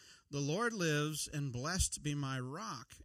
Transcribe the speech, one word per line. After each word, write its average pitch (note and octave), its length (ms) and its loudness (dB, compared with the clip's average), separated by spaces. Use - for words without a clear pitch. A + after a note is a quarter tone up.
"The C#3+ 100 -2
Lord F#3+ 340 2
lives, D3+ 580 2
and C#3+ 200 -2
blessed D3 520 0
be D3 120 0
my C3+ 240 -2
rock, C#3 640 -8